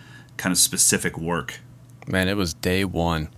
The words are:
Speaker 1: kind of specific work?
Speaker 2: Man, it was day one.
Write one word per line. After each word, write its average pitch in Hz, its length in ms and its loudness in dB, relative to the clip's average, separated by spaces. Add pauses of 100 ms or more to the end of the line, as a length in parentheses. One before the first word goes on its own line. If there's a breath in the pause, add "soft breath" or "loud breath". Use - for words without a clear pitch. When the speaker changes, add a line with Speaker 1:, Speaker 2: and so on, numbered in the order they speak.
(380 loud breath)
Speaker 1:
kind - 140 0
of 90 60 0
specific - 600 2
work? 82 420 -4 (480)
Speaker 2:
Man, 92 200 2
it 101 80 0
was 92 200 0
day 92 280 0
one. 85 540 0